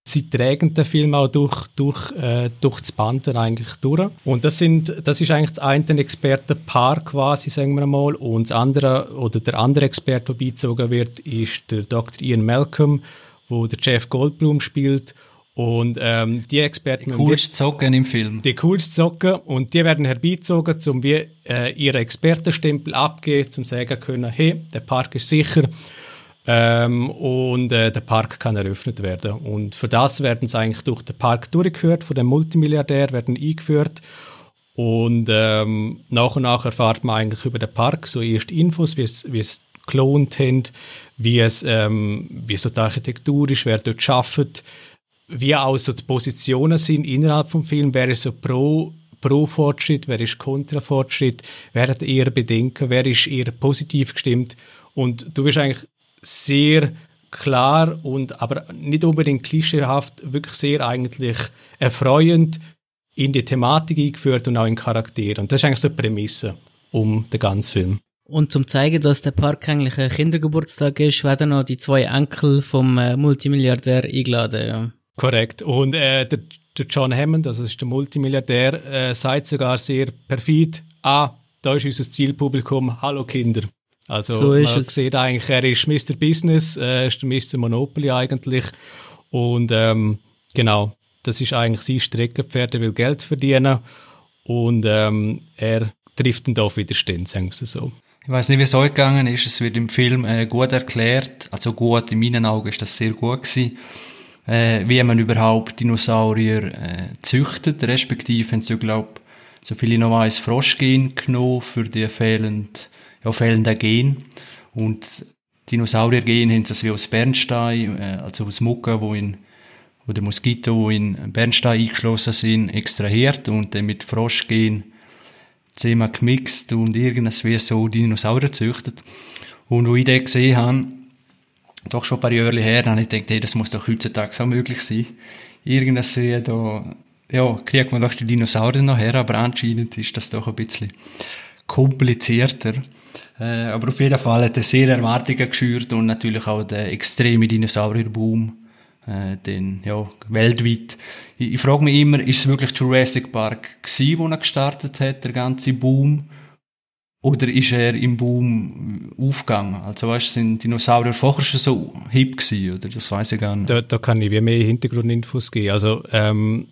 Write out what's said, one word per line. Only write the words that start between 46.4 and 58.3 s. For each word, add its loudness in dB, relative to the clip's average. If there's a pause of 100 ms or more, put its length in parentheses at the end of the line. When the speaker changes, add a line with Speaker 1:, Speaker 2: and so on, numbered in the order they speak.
Speaker 1:
sind 0
innerhalb 2
vom 0
Film, 0
wer 2
ist -2
so -4
pro, 0 (260)
pro 2
Fortschritt, 0
wer -2
ist -4
kontra -6
Fortschritt, -2 (320)
wer 2
hat -2
eher 2
Bedenken, 0
wer 2
ist 2
eher -4
positiv -2
gestimmt. 0 (380)
Und -2 (100)
du 0
wirst 2
eigentlich -2 (340)
sehr 2 (380)
klar 2
und -6